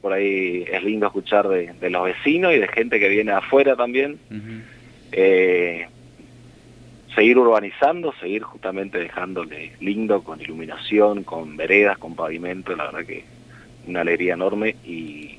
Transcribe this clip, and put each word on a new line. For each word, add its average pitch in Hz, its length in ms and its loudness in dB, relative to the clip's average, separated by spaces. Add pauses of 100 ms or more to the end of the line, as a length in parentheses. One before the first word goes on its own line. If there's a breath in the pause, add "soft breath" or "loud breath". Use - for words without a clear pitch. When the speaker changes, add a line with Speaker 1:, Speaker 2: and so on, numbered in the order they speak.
Speaker 1:
por 98 120 -2
ahí 95 580 0
es 92 140 -4
lindo 104 220 0
escuchar 101 420 0
de, 87 240 -2
de 90 180 -4
los 90 140 0
vecinos 156 500 2
y 131 60 6
de 98 80 0
gente 117 320 0
que 101 80 2
viene 104 240 2
afuera 135 420 4
también. 123 460 -2 (100)
Speaker 2:
Ujú. 110 300 -12 (500 loud breath)
Speaker 1:
Eh, 90 800 4 (1200)
seguir 113 260 6
urbanizando, 127 840 2
seguir 101 220 -6
justamente 95 580 -8
dejándole 82 800 -8
lindo, 101 420 0
con 78 180 -14
iluminación, 101 840 0
con 80 320 -10
veredas, 98 420 4
con 82 160 -14
pavimento, 87 640 -6
la 80 80 -6
verdad 76 200 -10
que - 200 -14 (640 loud breath)
una 87 120 -4
alegría 85 340 0
enorme 101 400 -2 (100)
y, 85 540 -12